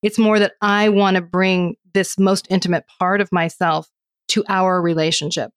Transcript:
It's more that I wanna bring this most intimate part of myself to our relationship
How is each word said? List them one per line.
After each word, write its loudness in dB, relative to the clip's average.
It's -4
more 2
that 0
I 2
wanna 2
bring -2
this -4
most 2
intimate -2
part 0
of -4
myself -2
to -2
our 0
relationship -2